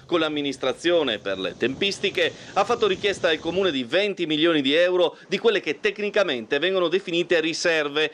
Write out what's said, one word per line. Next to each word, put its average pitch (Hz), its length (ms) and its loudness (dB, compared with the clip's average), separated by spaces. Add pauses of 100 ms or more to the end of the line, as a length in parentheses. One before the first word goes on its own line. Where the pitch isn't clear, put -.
con 170 160 0
l'amministrazione 143 1000 0
per 95 180 -4
le 92 200 -6
tempistiche, 175 760 -2 (220)
ha 196 100 2
fatto 226 240 0
richiesta 196 400 0
al 160 120 0
comune 175 320 -2
di 131 120 -2
venti 175 420 -2
milioni 156 360 2
di 135 120 2
euro 175 440 2 (100)
di 196 100 -2
quelle 208 220 2
che - 220 -4
tecnicamente 196 760 -2
vengono 180 280 0
definite 170 540 0
riserve, 156 720 0